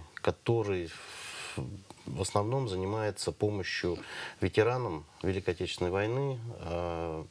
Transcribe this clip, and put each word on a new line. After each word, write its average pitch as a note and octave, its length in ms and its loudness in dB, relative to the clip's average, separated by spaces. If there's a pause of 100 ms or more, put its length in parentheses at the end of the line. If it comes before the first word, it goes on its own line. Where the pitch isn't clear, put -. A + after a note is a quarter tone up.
(140)
который G2+ 720 2
в, - 720 -8 (460)
в - 160 -2
основном A2+ 460 2
занимается G2 640 0
помощью F#2+ 680 0 (420)
ветеранам G#2+ 640 4 (180)
Великой F#2 320 2
Отечественной F2+ 360 0
войны, A#2+ 480 2 (220)
а, E2+ 720 -2